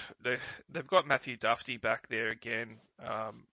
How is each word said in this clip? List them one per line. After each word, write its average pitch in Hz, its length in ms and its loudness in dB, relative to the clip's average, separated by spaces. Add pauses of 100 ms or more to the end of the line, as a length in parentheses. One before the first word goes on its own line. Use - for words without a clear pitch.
(220)
they, 123 140 0 (340)
they've 139 160 -6
got 165 200 6
Matthew 131 300 2
Dufty 117 420 0
back 113 300 0
there 113 200 0
again. 113 480 -4 (280)
Um, 110 380 -6 (100)